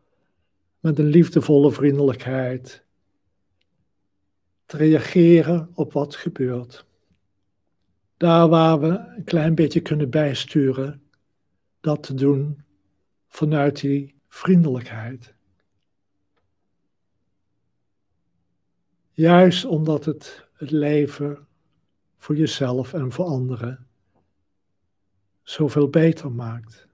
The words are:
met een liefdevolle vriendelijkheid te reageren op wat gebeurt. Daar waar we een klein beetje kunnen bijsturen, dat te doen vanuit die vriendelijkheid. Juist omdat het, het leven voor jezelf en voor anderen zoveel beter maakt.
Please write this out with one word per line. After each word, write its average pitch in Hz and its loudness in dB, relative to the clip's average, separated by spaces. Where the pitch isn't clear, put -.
met 156 -2
een 151 2
liefdevolle 147 4
vriendelijkheid 131 -2
te - -14
reageren 160 4
op 147 -6
wat 143 -4
gebeurt. 123 -8
Daar 170 4
waar 160 4
we 156 0
een 202 -14
klein 160 0
beetje 160 0
kunnen 151 -4
bijsturen, 139 -2
dat 147 -4
te 135 -10
doen 139 -2
vanuit 147 -2
die 139 -4
vriendelijkheid. 123 -2
Juist 175 4
omdat 156 -4
het, - -12
het 143 -14
leven 147 -4
voor - -6
jezelf 131 -4
en 131 -6
voor 185 -4
anderen 127 -8
zoveel 147 -2
beter 160 0
maakt. 117 -14